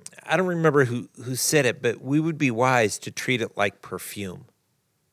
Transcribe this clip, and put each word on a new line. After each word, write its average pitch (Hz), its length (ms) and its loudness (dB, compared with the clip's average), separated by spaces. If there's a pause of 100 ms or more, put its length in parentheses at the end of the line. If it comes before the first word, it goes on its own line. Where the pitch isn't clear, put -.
(300)
I 160 80 0
don't 185 100 0
remember 160 380 4
who, 120 240 -4 (140)
who 127 120 -6
said 143 300 2
it, 117 160 0
but 117 200 0
we 143 200 0
would 160 160 -2
be 143 120 0
wise 120 500 2
to 104 120 -12
treat 123 300 -4
it - 160 -6
like 101 240 -2
perfume. 95 640 -10 (680)